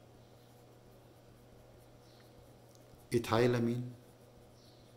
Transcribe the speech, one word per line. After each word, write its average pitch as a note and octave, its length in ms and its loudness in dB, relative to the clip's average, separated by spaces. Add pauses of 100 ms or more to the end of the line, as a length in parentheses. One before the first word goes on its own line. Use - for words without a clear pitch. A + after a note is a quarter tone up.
(3250)
ethylamine, A#2+ 680 2 (1160)